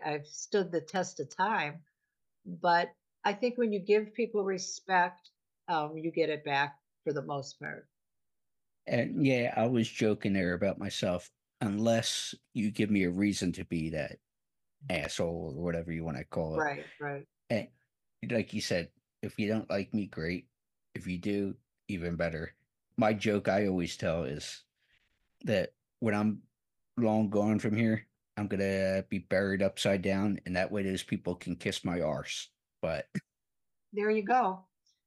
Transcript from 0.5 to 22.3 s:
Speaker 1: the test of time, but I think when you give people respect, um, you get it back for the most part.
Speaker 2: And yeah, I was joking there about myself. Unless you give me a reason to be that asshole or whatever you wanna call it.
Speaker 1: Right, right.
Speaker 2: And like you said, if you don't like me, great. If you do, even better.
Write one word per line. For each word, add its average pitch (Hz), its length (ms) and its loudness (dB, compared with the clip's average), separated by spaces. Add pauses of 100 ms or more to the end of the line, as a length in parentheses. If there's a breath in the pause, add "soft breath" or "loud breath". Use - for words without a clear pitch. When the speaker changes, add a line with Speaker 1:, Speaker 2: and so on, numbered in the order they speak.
Speaker 1:
the 165 100 0
test 180 380 -4
of 135 100 -8
time, 180 540 -2 (640)
but 175 480 2 (300)
I 202 100 2
think 240 240 0
when 226 160 2
you 202 60 0
give 208 340 4
people 214 300 0
respect, 185 880 0 (360)
um, 160 300 -2
you 160 140 -2
get 160 180 2
it 151 160 -4
back 143 340 0 (240)
for 151 100 0
the 160 100 -2
most 143 360 -8
part. - 300 -10 (1000)
Speaker 2:
And 120 380 0
yeah, 123 320 2
I 113 100 4
was 117 220 2
joking 104 440 2
there 90 200 2
about 95 240 0
myself. 92 540 -2 (300)
Unless 113 760 0 (180)
you 107 160 0
give 107 220 0
me 98 120 4
a 87 60 4
reason 95 440 2
to 90 120 -8
be 80 260 -2
that 76 280 -4 (680)
asshole 85 680 -2
or 85 60 -4
whatever 85 280 -2
you 82 120 -4
wanna 78 220 -6
call 80 320 -2
it. 156 80 2
Speaker 1:
Right, 139 240 -6 (100)
right. 143 280 -8 (220)
Speaker 2:
And 107 200 -2 (600)
like 117 240 0
you 110 80 -2
said, 87 300 -2 (320)
if 104 160 -6
you 104 100 0
don't 110 200 -2
like 98 240 -2
me, 101 140 0
great. 85 420 -6 (460)
If 92 120 -10
you 90 120 -4
do, 101 380 -2 (320)
even 87 280 -4
better. 80 380 -4 (420)